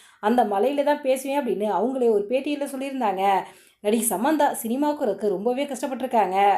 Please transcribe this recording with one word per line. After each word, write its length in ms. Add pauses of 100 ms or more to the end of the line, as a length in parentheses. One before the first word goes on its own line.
(200)
அந்த 240
மலையில 400
தான் 180
பேசுவேன்" 380
அப்படின்னு 320
அவங்களே 380
ஒரு 180
பேட்டியில 400
சொல்லியிருந்தாங்க. 540 (600)
நடிகை 240
சமந்தா 440
சினிமாவுக்கு 520
வரக்கு 240
ரொம்பவே 360
கஷ்டப்பட்டிருக்காங்க. 720 (220)